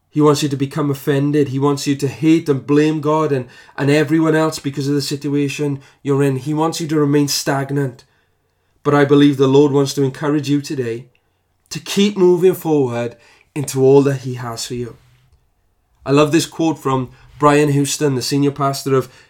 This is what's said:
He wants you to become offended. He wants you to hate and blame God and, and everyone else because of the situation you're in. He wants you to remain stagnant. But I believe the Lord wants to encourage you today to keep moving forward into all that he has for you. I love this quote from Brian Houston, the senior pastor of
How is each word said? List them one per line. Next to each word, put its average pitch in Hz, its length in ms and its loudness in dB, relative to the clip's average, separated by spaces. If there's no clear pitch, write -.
He 151 100 -2
wants 147 220 4
you 151 80 -2
to 139 60 -2
become 143 340 -4
offended. 143 580 -2
He 131 100 -6
wants 139 280 -2
you 143 100 0
to 139 100 -4
hate 160 440 0
and 127 160 -2
blame 151 340 2
God 151 320 -2
and, 127 160 -4
and 139 120 0
everyone 156 440 2
else 156 240 -2
because 139 300 -6
of 147 60 -2
the 143 60 0
situation 143 800 -4
you're 139 200 0
in. 139 140 0
He 143 160 -6
wants 165 300 -2
you 156 60 -6
to 156 120 0
remain 147 280 2
stagnant. 139 760 -4
But 143 120 2
I 143 120 4
believe 143 300 4
the 135 100 2
Lord 139 260 4
wants 139 220 0
to 143 80 -2
encourage 143 480 -2
you 143 100 2
today 123 480 -8
to 151 100 -12
keep 202 360 0
moving 180 380 4
forward 120 640 -2
into 135 280 -4
all 139 200 8
that 135 180 -2
he 127 140 -10
has 120 320 -12
for 127 80 -10
you. 120 220 -10
I 135 80 -2
love 147 180 4
this 156 160 2
quote 160 320 -4
from 131 320 -4
Brian 147 320 2
Houston, 139 460 -2
the 117 60 -4
senior 143 300 -2
pastor 139 420 -4
of 131 180 -2